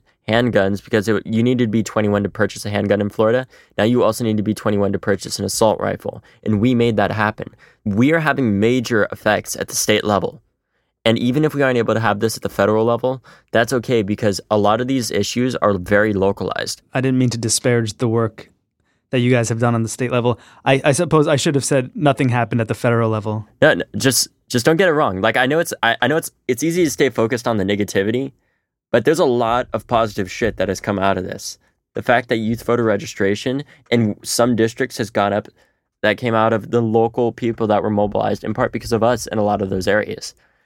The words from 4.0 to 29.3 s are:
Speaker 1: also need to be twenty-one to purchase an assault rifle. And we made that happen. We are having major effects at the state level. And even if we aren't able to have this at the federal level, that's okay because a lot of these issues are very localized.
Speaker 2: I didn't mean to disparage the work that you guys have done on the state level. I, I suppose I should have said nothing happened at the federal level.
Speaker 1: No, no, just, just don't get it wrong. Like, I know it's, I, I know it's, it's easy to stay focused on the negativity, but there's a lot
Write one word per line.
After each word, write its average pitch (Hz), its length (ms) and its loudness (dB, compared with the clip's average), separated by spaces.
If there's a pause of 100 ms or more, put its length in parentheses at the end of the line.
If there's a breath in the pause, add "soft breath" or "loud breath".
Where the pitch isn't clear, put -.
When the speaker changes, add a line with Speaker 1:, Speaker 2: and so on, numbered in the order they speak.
Speaker 1:
also 110 220 0
need 107 140 0
to 107 40 0
be 104 120 -2
twenty-one 101 380 -2
to 98 60 -2
purchase - 400 -4
an 101 60 -4
assault 107 340 2
rifle. - 460 -8 (180 soft breath)
And 107 160 0
we 123 160 2
made 117 220 2
that 101 140 2
happen. 107 440 -4 (300 soft breath)
We 113 280 2
are 165 80 2
having 127 380 0
major 113 540 2
effects - 440 0
at - 120 -6
the - 80 -10
state - 280 0
level. 101 360 -2 (640)
And 113 120 4
even 127 260 0
if 147 100 -2
we 143 60 -2
aren't 131 160 2
able 113 160 0
to 110 80 0
have 104 200 0
this 110 140 0
at - 80 -12
the 101 60 -4
federal 107 380 2
level, 123 360 -2 (300 soft breath)
that's 117 220 2
okay 120 280 0
because 101 380 -2 (100)
a 107 60 2
lot 104 240 4
of 123 80 -4
these 131 220 -2
issues 120 460 -2
are 101 200 0
very 104 380 0
localized. - 640 -4 (140)
Speaker 2:
I 127 80 -2
didn't 131 160 0
mean 127 100 2
to 120 80 -4
disparage 117 640 0
the 123 100 0
work 113 400 -2 (640)
that 131 80 0
you 123 120 2
guys 117 200 2
have 113 80 -4
done 120 160 2
on 113 80 0
the 110 80 -4
state 123 200 -4
level. 120 300 0 (240 loud breath)
I, 135 180 4
I 151 100 4
suppose 156 360 2
I 151 80 2
should 143 200 0
have 127 100 0
said 131 280 0
nothing 139 360 0
happened 117 320 0
at 107 60 -4
the - 60 -4
federal 117 360 0
level. 107 360 -4 (140)
Speaker 1:
No, 147 140 6
no, 87 100 -2 (140)
just, 127 300 2 (200)
just 120 160 -2
don't 160 140 4
get 190 100 4
it 160 40 4
wrong. 123 280 0
Like, 110 160 2
I 127 80 2
know 143 140 0
it's, 170 240 -4
I, 117 180 2
I 123 60 2
know 147 100 0
it's, 165 140 -4 (180)
it's 127 140 -2
easy 165 220 0
to 143 60 0
stay 139 200 0
focused 117 360 -2
on 113 120 0
the 95 60 0
negativity, 104 680 -2 (580)
but 117 140 2
there's 156 140 4
a 175 80 2
lot 120 480 0